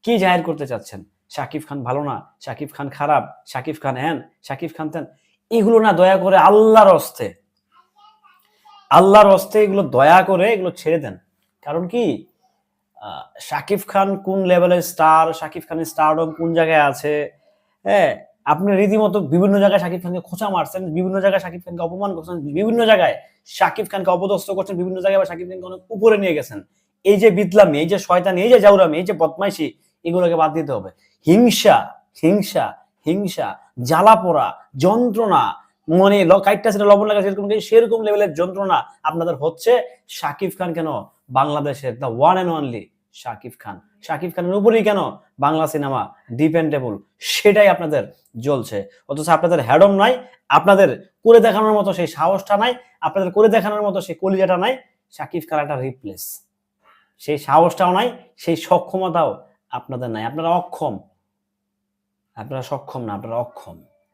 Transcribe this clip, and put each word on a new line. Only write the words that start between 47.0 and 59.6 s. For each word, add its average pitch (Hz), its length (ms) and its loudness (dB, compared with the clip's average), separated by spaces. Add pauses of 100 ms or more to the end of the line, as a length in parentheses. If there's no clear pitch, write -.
সেটাই 208 500 2
আপনাদের 156 340 -2 (380)
জ্বলছে। 127 480 -6 (200)
অথচ 147 200 -8
আপনাদের 170 320 2
হ্যাডম 156 320 4
নাই, 226 260 2 (300)
আপনাদের 175 400 4 (360)
করে 226 160 8
দেখানোর 214 320 2
মতো 202 200 0
সেই 170 140 -4
সাহসটা 190 500 -2
নাই, 240 180 -2 (260)
আপনাদের 170 320 -4
করে 214 160 4
দেখানোর 208 340 0
মতো 196 180 -4
সেই 165 140 -12
কলিজাটা 190 420 0
নাই। 240 220 -2 (320)
শাকিব 156 400 -12
খান 151 100 -4
একটা 143 160 -6
রিপ্লেস, 127 640 -12 (760)
সেই 147 200 -6
সাহসটাও 170 540 0
নাই, 220 160 -2 (280)
সেই 165 200 -4
সক্ষমতাও 170 880 -4 (260)